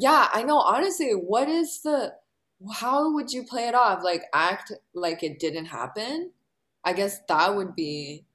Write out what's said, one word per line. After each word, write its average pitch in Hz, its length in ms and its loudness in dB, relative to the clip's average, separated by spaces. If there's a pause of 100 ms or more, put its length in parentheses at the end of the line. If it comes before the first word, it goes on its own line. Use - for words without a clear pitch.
Yeah, 269 320 6
I 220 100 0
know. 294 160 4
Honestly, 277 540 2
what 202 360 0
is 320 340 -2
the, 285 320 -2 (600)
how 277 400 0
would 294 180 -4
you 247 120 -8
play 240 240 -4
it 233 60 0
off? 220 280 4
Like, 175 300 -2
act 170 400 0 (220)
like 170 280 -4
it 156 160 -6
didn't 160 280 -4
happen? 220 680 -8 (520)
I 180 80 2
guess 196 360 -2
that 175 260 4
would 180 200 -4
be 147 500 -8 (100)